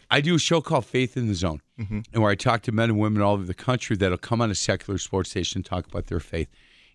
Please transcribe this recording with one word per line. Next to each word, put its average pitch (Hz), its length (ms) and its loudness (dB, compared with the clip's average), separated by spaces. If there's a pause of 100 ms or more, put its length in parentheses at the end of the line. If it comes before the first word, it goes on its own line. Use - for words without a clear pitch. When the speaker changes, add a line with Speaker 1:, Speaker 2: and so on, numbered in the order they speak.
Speaker 1:
I 143 120 4
do 170 140 2
a 151 40 6
show 165 200 2
called 143 260 0
Faith 127 320 -2
in 123 100 -2
the 101 80 0
Zone, 82 240 -2 (200)
Speaker 2:
Mm-hmm. 107 220 -6 (120)
Speaker 1:
and 113 80 2
where 104 100 6
I 101 40 4
talk 117 280 0
to 123 80 -2
men 113 200 2
and 104 80 2
women 104 240 2
all 101 100 4
over 101 120 0
the 90 100 -4
country 123 400 -2
that'll 90 240 2
come 117 220 -2
on 110 100 2
a 92 40 -2
secular 98 440 -2
sports - 320 -2
station 87 280 -2
and 92 60 -6
talk 90 220 -4
about 95 180 -6
their 87 140 -2
faith. 82 280 -4 (480)